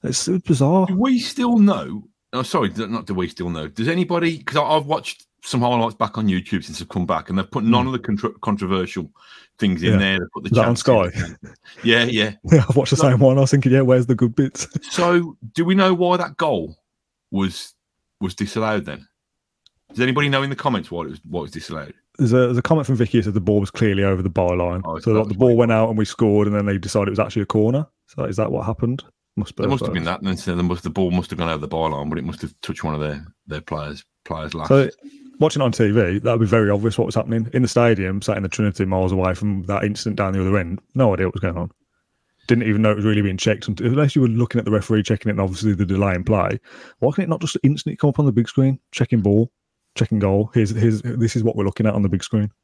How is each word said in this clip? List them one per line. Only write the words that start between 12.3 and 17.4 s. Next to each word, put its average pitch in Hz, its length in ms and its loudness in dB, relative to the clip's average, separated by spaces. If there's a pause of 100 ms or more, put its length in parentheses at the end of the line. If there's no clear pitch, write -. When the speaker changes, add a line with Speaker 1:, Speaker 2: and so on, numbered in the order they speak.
Speaker 1:
<laughs> - 120 0
Yeah, 156 180 8
I've 117 60 2
watched 135 160 4
the 139 60 2
Speaker 2:
So 139 120 6
Speaker 1:
same 127 100 4
one. 135 180 6
I 139 40 4
was 131 100 4
thinking, 135 200 4
"Yeah, 135 100 6
where's 127 240 4
the 123 100 2
good 117 200 0
bits?" - 320 -2 (120)
<laughs> - 120 -14
Speaker 2:
So, 175 440 0 (180)
do 165 120 0
we 185 100 2
know 190 180 4
why 180 240 2
that 170 200 -6
goal 92 400 -2 (540)
was, 95 420 -4 (480)